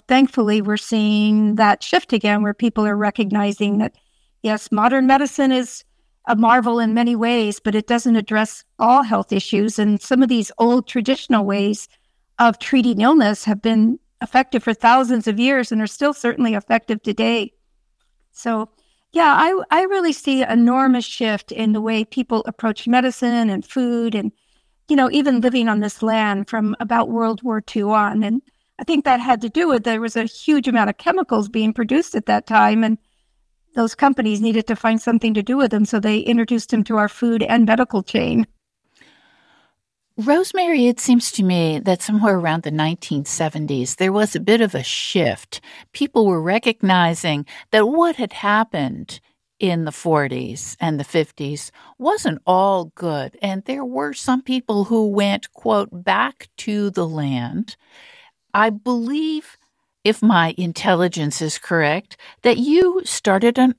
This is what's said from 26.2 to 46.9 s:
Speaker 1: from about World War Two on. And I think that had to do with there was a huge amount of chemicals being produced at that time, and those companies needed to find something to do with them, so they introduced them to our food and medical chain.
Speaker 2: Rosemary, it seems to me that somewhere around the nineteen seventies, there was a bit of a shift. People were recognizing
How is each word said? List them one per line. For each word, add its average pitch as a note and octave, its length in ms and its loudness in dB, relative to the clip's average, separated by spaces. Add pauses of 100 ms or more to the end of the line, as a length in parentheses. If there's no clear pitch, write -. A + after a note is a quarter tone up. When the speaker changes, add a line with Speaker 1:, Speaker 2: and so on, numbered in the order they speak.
Speaker 1:
from G#3+ 320 -2
about A#3 280 0
World A3+ 360 -2
War A3 160 -2
Two G#3 320 -4
on. G#3+ 320 2
And A3+ 180 -2 (380)
I - 20 -10
think D#4+ 220 0
that B3+ 160 2
had A#3+ 220 0
to A#3+ 60 -6
do E4 200 0
with B3 160 0
there A3+ 160 -2
was A#3 160 -6
a A3+ 80 -2
huge C#4+ 420 -2
amount A3 240 2
of - 80 -8
chemicals C4 500 -2
being A3 240 -2
produced B3 440 -2
at G#3+ 100 -4
that G#3 220 -2
time, G#3+ 340 4
and A3 160 0 (760)
those A3+ 200 -2
companies A3 460 0
needed A3+ 260 0
to A3+ 80 -2
find A3+ 260 0
something A3+ 340 0
to G#3 80 0
do B3 140 -2
with C4+ 140 2
them, G#3+ 140 2
so G#3+ 160 -2
they G#3+ 180 0
introduced A3+ 520 0
them A3 140 0
to A3 120 -2
our G#3 120 2
food A3+ 340 -2
and A#3 240 4
medical A3 360 0
chain. A3 440 -2 (1700)
Speaker 2:
Rosemary, D#4 720 2
it A#3+ 140 2
seems A#3+ 320 2
to G#3 100 -2
me E3+ 380 2
that F#3 200 0
somewhere G#3+ 360 2
around E3 260 -2
the D3+ 80 -6
nineteen D#3 540 -2
seventies, D3+ 720 -4
there F#3+ 160 0
was G#3 240 0
a D#3+ 40 -4
bit G#3 200 2
of G#3+ 120 0
a C3 120 -6
shift. - 760 -4 (300)
People C4 360 0
were F3+ 140 0
recognizing F3 1080 0 (260)